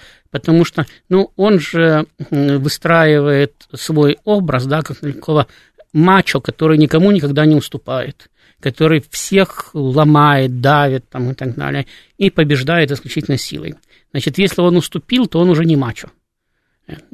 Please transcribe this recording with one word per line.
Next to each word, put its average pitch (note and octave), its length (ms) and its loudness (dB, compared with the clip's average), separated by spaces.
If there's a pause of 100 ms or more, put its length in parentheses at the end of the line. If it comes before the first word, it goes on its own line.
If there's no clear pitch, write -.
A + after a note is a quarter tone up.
(300)
потому E3 340 2
что, D#3 220 -4 (220)
ну, F#3+ 280 0
он G3 240 2
же, D#3 460 0 (240)
м, C#3+ 280 0
выстраивает D3 960 0 (220)
свой D3 500 0
образ, D#3 420 -2
да, D3+ 160 -2
как C#3+ 160 -14
такого D3 480 -4 (460)
мачо, F3 480 2
который D#3 380 0
никому D#3+ 340 4
никогда D3 340 0
не D#3 80 6
уступает, C3 760 -6 (320)
который D#3 500 0
всех - 640 -2
ломает, C#3+ 880 2
давит C#3 480 0
там, B2+ 220 -6
и C3+ 40 -8
так C3 200 -8
далее, C#3 320 -6 (300)
и G3 140 2
побеждает D3 600 0
исключительно C#3 480 -6
силой. - 360 -10 (360)
Значит, C#3+ 280 -4
если F#3 240 0
он F3 140 2
уступил, A3 500 -2
то D#3+ 120 -4
он F3+ 120 2
уже E3 140 2
не D#3+ 120 2
мачо. B2+ 320 -6 (800)
Э, - 80 -16 (180)